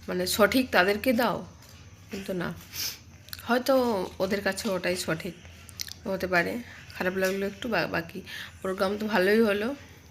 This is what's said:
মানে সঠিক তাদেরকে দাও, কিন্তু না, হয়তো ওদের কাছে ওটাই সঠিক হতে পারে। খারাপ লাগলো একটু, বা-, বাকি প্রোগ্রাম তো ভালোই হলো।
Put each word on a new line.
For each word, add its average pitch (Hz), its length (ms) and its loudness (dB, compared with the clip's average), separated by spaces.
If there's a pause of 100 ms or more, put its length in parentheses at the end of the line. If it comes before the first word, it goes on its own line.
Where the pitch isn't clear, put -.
মানে 180 200 -2
সঠিক 226 440 4
তাদেরকে 208 420 4
দাও, 220 320 0 (680)
কিন্তু 196 220 -6
না, 170 200 -4 (920)
হয়তো 240 600 2 (140)
ওদের 196 220 0
কাছে 196 280 -2
ওটাই 180 260 0
সঠিক 170 380 -4 (720)
হতে 190 200 -2
পারে। 185 300 2 (400)
খারাপ 185 200 -2
লাগলো 190 300 0
একটু, 214 220 -8
বা-, 185 180 2
বাকি 165 340 -4 (400)
প্রোগ্রাম 190 360 0
তো 214 100 -4
ভালোই 208 340 4
হলো। 214 340 2 (360)